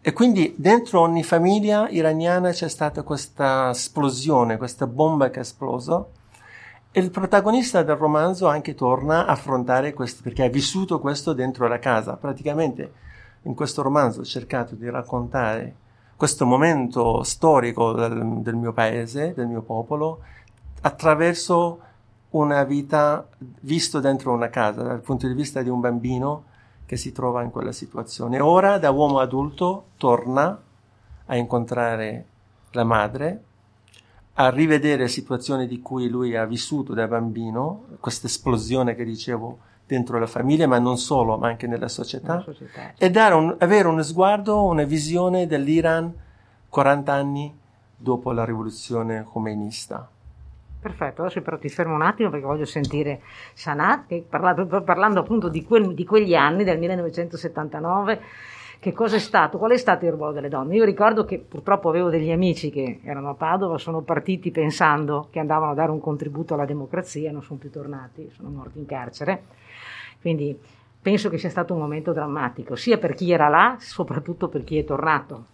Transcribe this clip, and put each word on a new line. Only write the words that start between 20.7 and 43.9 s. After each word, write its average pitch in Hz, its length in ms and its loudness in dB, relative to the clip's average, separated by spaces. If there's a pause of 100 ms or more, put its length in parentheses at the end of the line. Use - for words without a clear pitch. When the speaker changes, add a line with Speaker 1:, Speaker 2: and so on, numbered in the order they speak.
Speaker 1:
attraverso 170 1000 2 (500)
una 147 320 2
vita 147 640 0 (340)
visto 156 380 -2
dentro 135 320 0
una 117 180 0
casa, 113 320 0
dal 123 200 -6
punto 131 260 -2
di 127 60 -2
vista 139 280 -4
di 123 80 -2
un 123 120 -2
bambino 123 640 -2 (440)
che 127 80 -6
si 123 140 -8
trova 123 320 -2
in 120 80 -8
quella 117 200 -6
situazione. 120 680 -6
Ora, 185 400 6
da 156 100 4
uomo 139 300 4
adulto, 143 800 -2
torna 131 640 2 (680)
a 127 80 -4
incontrare 117 920 -2 (460)
la 120 120 0
madre, 117 600 0 (920)
a 131 160 4
rivedere 143 580 4
situazioni 127 600 -4
di 123 160 -8
cui 127 240 -2
lui 123 280 -2
ha 113 100 0
vissuto 123 500 -4
da 110 120 0
bambino, 117 760 -4 (160)
questa - 260 -6
esplosione 120 720 0
che 120 80 -8
dicevo 117 560 -8 (260)
dentro 123 320 -2
la 113 80 0
famiglia, 143 400 2
ma 127 140 6
non 123 180 2
solo, 117 400 0
ma 120 120 -2
anche 117 180 -6
nella 120 220 -4
società, 135 420 -8
Speaker 2:
Nella 175 120 -4
società, - 520 -16
sì. - 80 -4
Speaker 1:
e 185 80 6
dare 208 240 8
un, 160 240 4
avere 185 280 6
uno 160 140 2